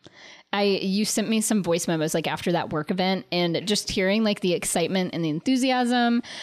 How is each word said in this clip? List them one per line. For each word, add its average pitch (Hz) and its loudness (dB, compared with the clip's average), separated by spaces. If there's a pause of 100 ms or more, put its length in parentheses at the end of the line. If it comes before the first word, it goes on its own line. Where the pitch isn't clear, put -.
(520)
I, 202 0
you 196 2
sent 208 -2
me 220 2
some 214 0
voice 170 0
memos, 156 0
like, 160 -2
after 156 -2
that 135 0
work 156 -4
event, 185 -2
and 175 0
just 202 -2
hearing, 202 2
like, 208 2
the 180 0
excitement 175 0
and 165 -2
the 160 0
enthusiasm 247 2 (200)